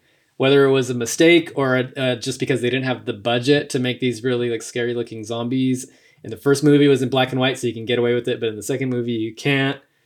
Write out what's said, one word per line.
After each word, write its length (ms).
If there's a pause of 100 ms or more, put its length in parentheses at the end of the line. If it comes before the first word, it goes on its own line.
(380)
whether 280
it 60
was 180
a 40
mistake 600
or, 420
uh, 180
just 240
because 220
they 80
didn't 160
have 200
the 80
budget 580
to 80
make 200
these 240
really, 260
like, 120
scary 320
looking 320
zombies. 600 (380)
And 80
the 60
first 260
movie 240
was 140
in 80
black 220
and 100
white, 160
so 100
you 60
can 120
get 140
away 140
with 160
it. 100
But 100
in 60
the 80
second 260
movie, 240
you 220
can't. 460 (240)